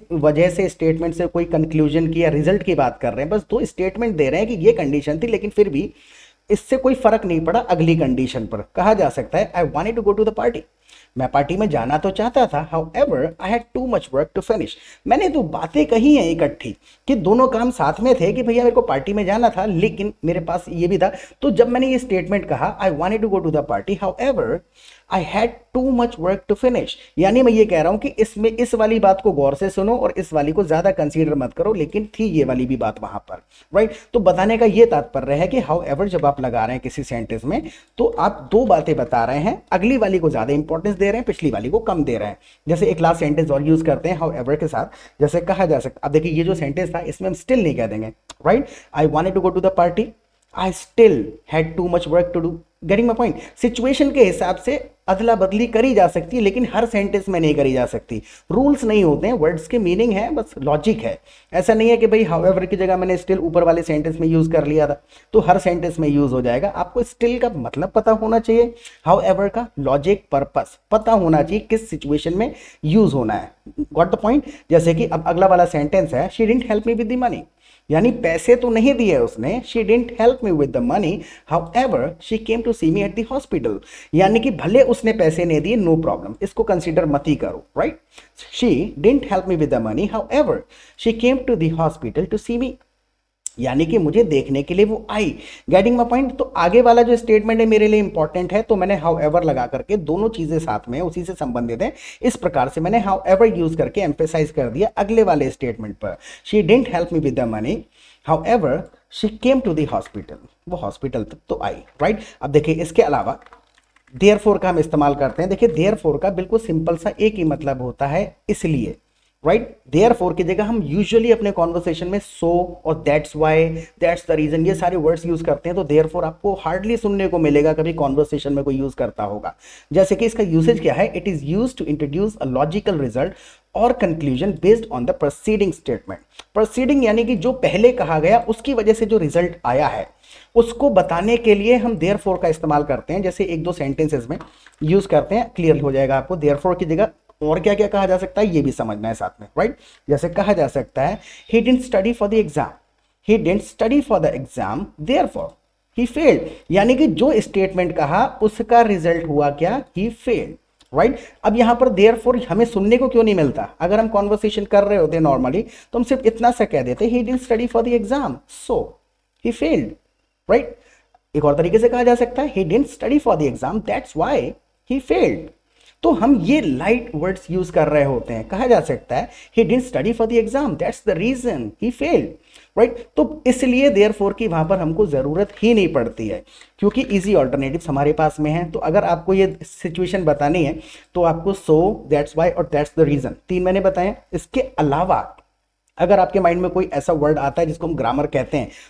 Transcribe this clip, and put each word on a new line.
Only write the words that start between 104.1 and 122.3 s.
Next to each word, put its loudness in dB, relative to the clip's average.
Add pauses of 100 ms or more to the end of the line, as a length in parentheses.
कर -2
दिया 0
अगले 2
वाले 2
statement -8
पर। -8 (320)
"She 2
didn't 4
help -4
me 0
with -2
the -2
money, -4 (500)
however, 0 (360)
she -4
came 2
to -2
the -2
hospital", -8 (320)
वो -8
hospital -8
तक -14 (120)
तो -6
आई, -6 (260)
right? 0 (220)
अब -8
देखिए 0
इसके 0
अलावा -2 (800)
therefore 2
का 0
हम 0
इस्तेमाल 0
करते -2
हैं। -4
देखिए 2
therefore 0
का -2
बिल्कुल -2
simple -2
सा -6
एक 2
ही -4
मतलब -4
होता -6
है, -4 (140)
इसलिए, -4 (480)
Right? 2 (220)
Therefore 2
की -2
जगह -2
हम -2
usually 2
अपने 2
conversation -2
में -4
so -4 (360)